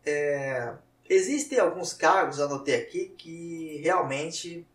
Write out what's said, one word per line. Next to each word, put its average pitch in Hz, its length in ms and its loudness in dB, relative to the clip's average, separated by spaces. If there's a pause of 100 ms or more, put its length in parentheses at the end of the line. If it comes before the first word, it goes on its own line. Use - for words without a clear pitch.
É, 139 680 -2 (320)
existem 247 520 4
alguns 175 340 2
cargos, 160 480 2
anotei 139 340 0
aqui, 180 420 -4
que 165 640 -10
realmente 165 920 -2